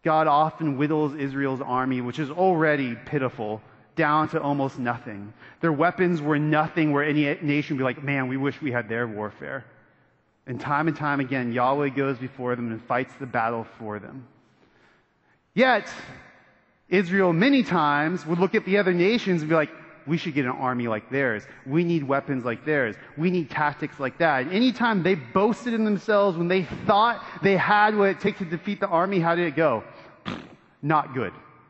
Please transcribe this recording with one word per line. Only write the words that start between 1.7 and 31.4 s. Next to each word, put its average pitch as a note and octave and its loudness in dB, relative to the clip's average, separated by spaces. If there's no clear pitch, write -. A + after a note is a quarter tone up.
which B2 -6
is C#3+ -4
already D#3 2
pitiful, A#2 -4
down D3+ 2
to D#3+ -2
almost C#3+ -2
nothing. A2+ -6
Their E3 2
weapons F3 2
were D3 2
nothing D3+ 2
where C#3+ 2
any D3+ 2
nation D3 0
would C3 -4
be C3 0
like, B2+ -2
"Man, C3+ -2
we C3 -4
wish C3+ -2
we C#3+ -4
had A#2+ -2
their A#2 -2
warfare." A2+ -8
And B2 -8
time D3 0
and D3+ 0
time C#3+ -2
again, B2+ -2
Yahweh C#3 2
goes C3+ -2
before B2 -6
them A#2+ -6
and A2 -8
fights B2+ -2
the C#3 -8
battle A#2 -4
for G#2 -10
them. B2 -16
Yet, B3 2
Israel F#3 2
many B3+ 4
times D#3 0
would E3+ -2
look F#3+ 2
at G#3+ 2
the F#3+ 2
other F#3 2
nations F3+ 2
and D#3 -6
be E3 4
like, D#3 2
"We D#3+ 0
should D#3 -6
get C3+ 0
an B2+ 0
army B2 -2
like G#2+ -4
theirs. B2+ 0
We D#3 2
need E3+ 0
weapons C#3 -2
like A#2 -4
theirs. C3+ 0
We D#3+ 0
need F3 -2
tactics D3 -4
like C3 -4
that." D3 4
And E3 -6
anytime A3+ 2
they F#3+ 4
boasted G3+ 0
in A3 0
themselves, G3+ 2
when E3+ -2
they F#3+ 2
thought G#3 2
they F#3+ 4
had G#3 4
what G3+ 4
it F#3 -2
took G3+ -2
to G3 -6
defeat F3 -6
the G3 -2
army, F#3 2
how E3+ 2
did F3 0
it C#3+ -4
go? C#3 2
Not D3 0
good. A2+ -4